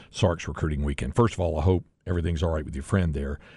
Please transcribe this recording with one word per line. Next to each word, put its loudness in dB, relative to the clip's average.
Sark's 0
recruiting -2
weekend?" -4
First 4
of -4
all, 0
I 0
hope 4
everything's 0
all 2
right -2
with -10
your -8
friend 2
there, -4